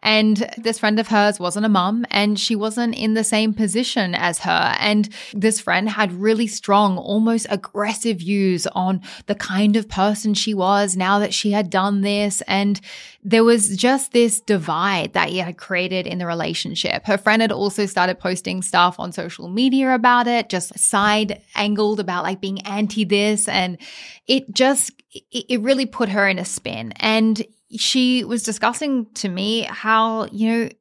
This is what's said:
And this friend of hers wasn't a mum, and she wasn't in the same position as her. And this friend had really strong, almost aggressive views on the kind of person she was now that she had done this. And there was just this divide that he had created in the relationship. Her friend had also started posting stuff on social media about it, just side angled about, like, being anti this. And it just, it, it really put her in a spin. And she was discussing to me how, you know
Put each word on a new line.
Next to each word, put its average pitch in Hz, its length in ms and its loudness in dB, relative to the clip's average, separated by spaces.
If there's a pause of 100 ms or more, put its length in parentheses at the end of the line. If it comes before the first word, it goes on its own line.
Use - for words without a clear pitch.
And 214 560 2
this 226 200 -4
friend 214 220 2
of 214 80 -2
hers 208 320 2
wasn't 180 260 -2
a 220 40 2
mum, 202 400 2
and 208 280 2
she 226 160 -2
wasn't 220 400 -2
in 220 200 0
the 220 100 0
same 214 300 2
position 214 600 -2
as 175 260 -2
her. 170 380 0
And 214 300 2 (240)
this 220 280 0
friend 190 280 0
had 208 240 -2
really 214 340 0
strong, 202 520 2
almost 220 520 0
aggressive 208 680 -4
views 185 500 0
on 185 320 -2 (260)
the 208 80 0
kind 208 420 2
of 214 120 0
person 208 460 0
she 214 200 -2
was 196 420 2
now 190 220 2
that 208 160 0
she 208 180 0
had 202 180 0
done 196 320 0
this. 202 400 0
And 202 380 0 (440)
there 226 200 4
was 214 320 4
just 262 360 2
this 233 280 4
divide 170 720 0
that 170 160 0
he 175 100 -4
had 175 180 -6
created 180 500 -4
in 180 120 -6
the 180 80 -6
relationship. 170 800 -4
Her 202 120 2
friend 220 220 2
had 220 120 2
also 202 340 -2
started 180 320 0
posting 185 440 -4
stuff 180 360 2
on 175 140 -8
social 170 360 -10
media 262 460 2
about 247 320 4
it, 233 220 0
just - 300 -6
side 208 600 0 (140)
angled 208 460 0
about, 180 240 -4
like, 190 160 -4
being 190 220 -6
anti 208 420 -2
this. 208 440 2
And 185 300 -2 (480)
it 262 260 0
just, 262 380 2 (220)
it, - 360 -12
it 247 120 0
really 262 260 2
put - 220 -4
her 202 200 2
in 185 100 0
a 180 60 -6
spin. - 520 -10
And 220 460 2 (340)
she 254 480 2
was 226 180 -4
discussing 240 720 -2
to - 140 -4
me 202 340 -2
how, 220 640 0
you 220 220 -2
know 233 200 0 (120)